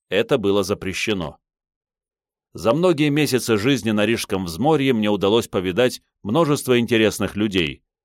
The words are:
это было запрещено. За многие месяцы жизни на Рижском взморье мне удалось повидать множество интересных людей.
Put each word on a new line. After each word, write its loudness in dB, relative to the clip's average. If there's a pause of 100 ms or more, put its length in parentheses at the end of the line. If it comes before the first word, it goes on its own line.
это 0
было 2
запрещено. -6 (1120)
За 0
многие 2
месяцы 0
жизни 0
на 2
Рижском -2
взморье 0
мне 0
удалось 2
повидать 0 (200)
множество 0
интересных 0
людей. -2 (220)